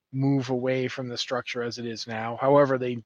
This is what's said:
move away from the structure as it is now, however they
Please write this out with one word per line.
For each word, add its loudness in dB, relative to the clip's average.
move 2
away 0
from -6
the -8
structure -4
as -6
it -8
is -8
now, -6
however 6
they -2